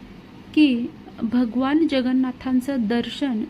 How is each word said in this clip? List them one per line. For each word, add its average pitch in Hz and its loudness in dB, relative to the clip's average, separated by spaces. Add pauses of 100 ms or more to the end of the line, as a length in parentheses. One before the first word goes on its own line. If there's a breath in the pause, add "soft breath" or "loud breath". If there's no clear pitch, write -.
(560)
की 254 4 (360)
भगवान 254 2
जगन्नाथांचं 254 0
दर्शन 233 -2